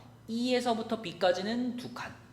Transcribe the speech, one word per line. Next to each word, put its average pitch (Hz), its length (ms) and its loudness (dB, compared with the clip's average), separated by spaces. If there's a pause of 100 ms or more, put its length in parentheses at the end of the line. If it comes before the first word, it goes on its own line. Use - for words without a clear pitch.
(260)
E에서부터 240 760 0
B까지는 208 720 2
두 - 180 -10
칸, - 180 -8 (200)